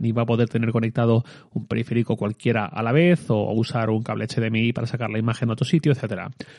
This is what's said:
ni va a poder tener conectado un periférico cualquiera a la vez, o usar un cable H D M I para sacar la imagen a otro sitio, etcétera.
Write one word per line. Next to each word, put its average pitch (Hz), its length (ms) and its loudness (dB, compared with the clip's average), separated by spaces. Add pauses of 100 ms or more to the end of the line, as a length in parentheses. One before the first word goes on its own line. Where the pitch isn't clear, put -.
ni 117 100 0
va 117 120 0
a 113 40 0
poder 117 220 2
tener 117 240 0
conectado 117 500 2 (300)
un 110 160 -6
periférico 117 480 -2
cualquiera 107 500 0
a - 160 -6
la 113 80 0
vez, 165 400 4
o 107 220 2
usar 113 380 -2
un 110 120 0
cable 110 220 -6
H 110 160 -4
D 113 80 0
M 110 120 0
I 117 120 2
para 117 160 -4
sacar 117 200 -4
la 110 120 -4
imagen 113 300 -2
a - 20 0
otro - 120 -2
sitio, 151 280 2
etcétera. 104 400 -6 (260)